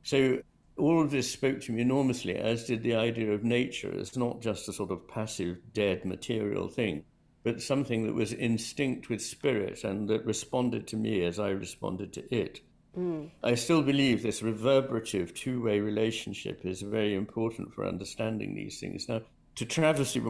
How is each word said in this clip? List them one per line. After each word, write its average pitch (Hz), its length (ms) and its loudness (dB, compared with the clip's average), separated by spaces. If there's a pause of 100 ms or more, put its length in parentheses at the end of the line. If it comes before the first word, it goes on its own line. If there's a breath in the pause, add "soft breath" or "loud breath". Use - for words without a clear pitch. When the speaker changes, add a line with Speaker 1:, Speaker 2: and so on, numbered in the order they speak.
Speaker 1:
So 131 360 4 (380)
all 165 240 6
of 143 100 2
this 131 200 2
spoke - 300 0
to - 100 -6
me 113 100 0
enormously, 127 540 2
as 113 300 0
did 113 180 -2
the 117 120 2
idea 113 380 2
of 104 100 0
nature 120 560 0
as - 160 -8
not 120 260 -2
just 107 280 -4
a 98 40 -8
sort 92 180 -4
of 90 160 -6
passive, 90 500 -4 (160)
dead 101 320 2
material 101 640 -2
thing, 92 360 -2 (400)
but 113 180 0
something 120 440 0
that 110 80 -2
was 107 200 0
instinct 120 760 0
with 110 120 -2
spirit 101 600 -2
and 104 260 -2
that 110 160 2
responded 117 600 0
to 113 100 -6
me 110 260 2
as 87 160 0
I 101 100 0
responded 98 640 -4
to - 220 -8
it. - 260 -2 (360)
Speaker 2:
Mm. 165 320 -4 (140)
Speaker 1:
I 120 120 4
still 160 260 4
believe 135 400 4
this 113 220 -2
reverberative 113 920 2
two-way 117 460 0
relationship 107 840 -2
is 92 160 -4
very 104 340 0
important 113 580 -4
for 101 120 -4
understanding 101 680 -4
these 104 240 -8
things. - 300 -8
Now, 113 120 -2 (340)
to 120 100 -4
travesty 143 640 2